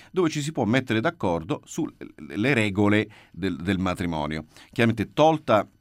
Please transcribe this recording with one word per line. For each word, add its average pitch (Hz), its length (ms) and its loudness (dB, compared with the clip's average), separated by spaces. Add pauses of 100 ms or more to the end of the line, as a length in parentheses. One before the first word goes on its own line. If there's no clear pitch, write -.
(120)
dove 175 180 0
ci 151 140 -4
si 156 80 -6
può 139 140 -2
mettere 117 360 0
d'accordo 87 640 -4
sulle 101 880 -4
regole 104 560 2 (220)
del, 87 240 -4
del 87 240 -2
matrimonio. 82 680 -4 (260)
Chiaramente 113 400 0
tolta 147 560 2 (140)